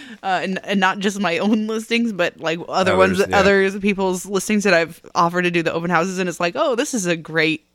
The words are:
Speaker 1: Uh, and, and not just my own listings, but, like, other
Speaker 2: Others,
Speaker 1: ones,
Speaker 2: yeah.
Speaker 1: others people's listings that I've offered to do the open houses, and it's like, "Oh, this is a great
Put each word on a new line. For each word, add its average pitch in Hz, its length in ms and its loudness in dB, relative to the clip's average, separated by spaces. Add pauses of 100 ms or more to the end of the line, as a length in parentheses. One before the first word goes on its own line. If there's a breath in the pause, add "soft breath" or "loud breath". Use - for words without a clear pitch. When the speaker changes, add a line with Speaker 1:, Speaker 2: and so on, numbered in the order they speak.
(220 loud breath)
Speaker 1:
Uh, 185 220 -2
and, 185 220 -2
and 202 140 0
not 190 200 0
just 196 200 -2
my 170 200 0
own 214 260 0
listings, 226 480 -2
but, 170 260 -2
like, 165 280 -4
other 185 260 2
Speaker 2:
Others, 190 240 4
Speaker 1:
ones, 196 120 2
Speaker 2:
yeah. 196 100 2
Speaker 1:
others 196 400 4
people's 190 480 -2
listings 202 380 0
that 196 100 4
I've 165 260 0 (140)
offered 175 280 2
to 175 80 0
do 170 120 0
the 160 100 -2
open 170 160 -4
houses, 180 300 0
and 185 100 -2
it's 160 100 -6
like, 175 160 -2
"Oh, 294 200 0
this 269 180 -2
is 190 140 -2
a 170 100 2
great 156 580 -2